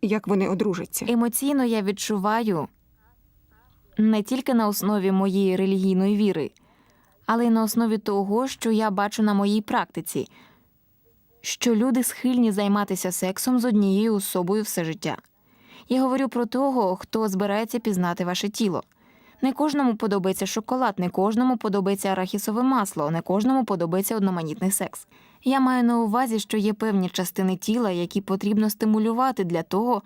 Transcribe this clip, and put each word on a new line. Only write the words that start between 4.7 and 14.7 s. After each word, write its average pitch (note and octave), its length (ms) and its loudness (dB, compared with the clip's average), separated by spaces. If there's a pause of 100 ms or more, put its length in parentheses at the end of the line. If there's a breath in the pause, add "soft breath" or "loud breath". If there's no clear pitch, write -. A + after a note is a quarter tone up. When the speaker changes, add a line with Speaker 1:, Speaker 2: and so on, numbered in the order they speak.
Speaker 2:
моєї F#3+ 440 2
релігійної F#3+ 600 2
віри, F#3 340 0 (720 soft breath)
але A#3 200 2
й A#3 40 4
на A3+ 140 4
основі A3 340 0
того, G#3 500 -2
що A3+ 240 -4
я G#3+ 200 2
бачу G3+ 320 -2
на G#3 100 2
моїй G3+ 280 2
практиці, - 640 -4 (1120 soft breath)
що - 340 0
люди A#3+ 280 2
схильні B3 480 2
займатися G3+ 600 0
сексом G3 480 0
з A3+ 60 0
однією G#3 500 4
особою F#3+ 480 0
все F3+ 220 -4